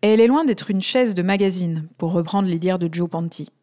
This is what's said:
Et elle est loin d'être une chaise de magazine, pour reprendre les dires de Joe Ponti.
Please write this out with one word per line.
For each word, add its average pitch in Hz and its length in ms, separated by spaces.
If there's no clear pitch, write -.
Et 214 120
elle 220 80
est 233 60
loin 294 180
d'être 214 260
une 190 100
chaise 247 320
de 180 80
magazine, 180 760
pour 165 160
reprendre 190 340
les 175 100
dires 180 220
de 175 100
Joe 170 200
Ponti. 165 400